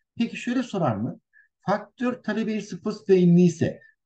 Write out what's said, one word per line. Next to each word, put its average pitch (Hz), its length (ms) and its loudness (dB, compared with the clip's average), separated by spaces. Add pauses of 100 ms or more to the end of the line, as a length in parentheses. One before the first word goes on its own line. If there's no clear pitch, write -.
(180)
Peki - 200 -6
şöyle 247 260 -4
sorar 160 320 -4
mı? 117 240 -8 (420)
Faktör 233 600 -6
talep 220 260 -4
eğrisi 196 320 -8
pozitif - 280 -6
eğimli 180 320 6
ise - 400 0 (240)